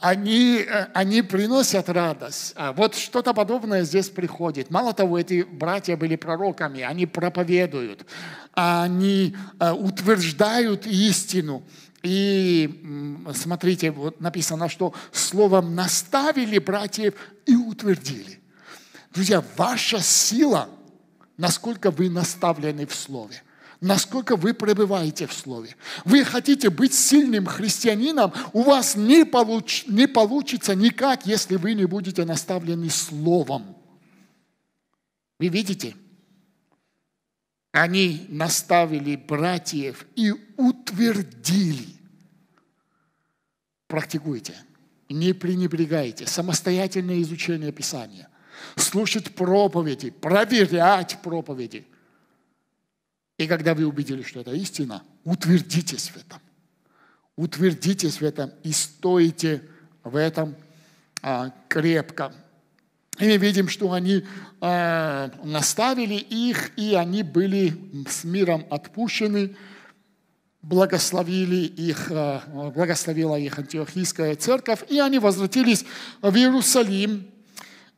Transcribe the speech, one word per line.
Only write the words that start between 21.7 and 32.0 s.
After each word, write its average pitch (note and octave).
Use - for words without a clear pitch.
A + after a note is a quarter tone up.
вы F3
наставлены D3+
в -
Слове, A#2
насколько G3
вы G3
пребываете G3
в -
Слове. A#2
Вы B3
хотите B3
быть G#3+
сильным A#3+
христианином, A3
у A3
вас C4
не C4+
получ-, A3+
не A#3
получится A#3+
никак, A#3+
если G3
вы F#3+
не G3+
будете F3+